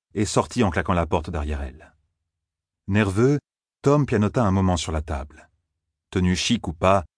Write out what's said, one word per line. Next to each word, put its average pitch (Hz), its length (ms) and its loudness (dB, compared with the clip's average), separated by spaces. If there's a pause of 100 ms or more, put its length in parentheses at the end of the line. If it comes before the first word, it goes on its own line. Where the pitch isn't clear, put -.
(140)
et 107 100 -2
sortit - 400 -2
en 95 60 2
claquant 92 220 -2
la 85 140 0
porte 82 240 -4
derrière 76 320 -6
elle. - 320 -16 (920)
Nerveux, 107 520 2 (440)
Tom 143 240 4
pianota 107 380 0
un 98 60 2
moment 92 260 2
sur 82 160 -6
la 78 100 -2
table. - 480 -12 (600)
Tenu 90 260 0
chic - 320 -2
ou 82 40 -6
pas, 92 320 2 (140)